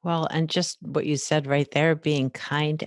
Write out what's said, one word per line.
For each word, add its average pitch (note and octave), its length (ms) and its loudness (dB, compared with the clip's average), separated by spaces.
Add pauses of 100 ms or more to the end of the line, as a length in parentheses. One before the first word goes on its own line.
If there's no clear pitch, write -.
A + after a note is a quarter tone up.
Well, E3 260 0
and D#3+ 180 0
just - 320 -2
what D3+ 260 -2
you D3 100 0
said D3 300 0
right C#3 260 2
there, D#3+ 240 4
being C#3+ 340 0
kind D3+ 560 -2